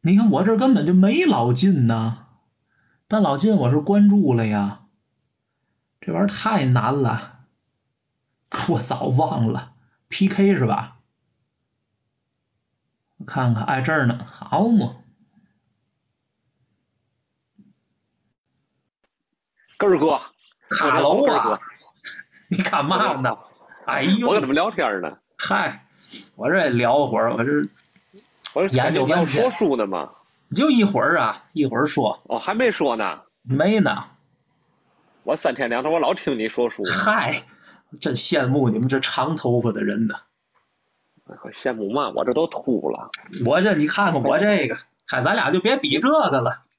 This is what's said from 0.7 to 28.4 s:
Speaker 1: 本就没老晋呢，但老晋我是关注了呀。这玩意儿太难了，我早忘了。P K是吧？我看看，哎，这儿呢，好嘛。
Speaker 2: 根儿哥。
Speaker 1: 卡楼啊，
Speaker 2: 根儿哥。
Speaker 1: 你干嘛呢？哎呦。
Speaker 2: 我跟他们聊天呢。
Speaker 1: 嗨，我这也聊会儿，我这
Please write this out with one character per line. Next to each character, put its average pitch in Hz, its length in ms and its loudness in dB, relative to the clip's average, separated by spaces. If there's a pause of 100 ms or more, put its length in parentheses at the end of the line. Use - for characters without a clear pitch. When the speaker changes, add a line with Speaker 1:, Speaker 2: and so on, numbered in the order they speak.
Speaker 1:
本 147 120 2
就 180 80 2
没 220 300 4
老 123 280 2
晋 143 360 2
呢， 113 380 -2 (840)
但 214 120 0
老 147 160 2
晋 214 200 2
我 123 140 2
是 147 100 2
关 202 280 4
注 196 240 4
了 113 140 2
呀。 104 360 -2 (1160)
这 - 120 -8
玩 170 100 0
意 - 20 2
儿 202 40 0
太 202 380 -2
难 123 280 2
了， 120 520 -4 (1200)
我 156 100 0
早 123 280 -4
忘 131 400 0
了。 - 280 -6 (340)
P 190 200 0
K 196 260 2
是 127 120 0
吧？ - 320 -4 (2250)
我 - 80 -18
看 123 300 -2
看， 113 100 -4
哎， 135 160 -2
这 127 120 -2
儿 143 140 2
呢， 117 220 -2
好 - 400 -2
嘛。 214 300 0 (4000)
Speaker 2:
根 208 140 2
儿 175 80 4
哥。 147 220 0 (500)
Speaker 1:
卡 143 300 0
楼 175 260 2
啊， - 0 -
Speaker 2:
根 254 80 2
儿 - 80 0
哥。 - 180 -2 (920)
Speaker 1:
你 180 80 0
干 180 260 -2
嘛 185 360 0
呢？ 120 180 -4 (480)
哎 135 160 -2
呦。 208 260 2
Speaker 2:
我 165 40 2
跟 208 80 2
他 147 60 -4
们 135 80 0
聊 175 180 0
天 110 280 -2
呢。 80 180 -10 (180)
Speaker 1:
嗨， - 500 -4 (480)
我 120 160 -4
这 185 140 2
也 139 60 0
聊 123 360 2
会 113 140 -2
儿， 113 140 0
我 117 100 -2
这 147 240 0 (840)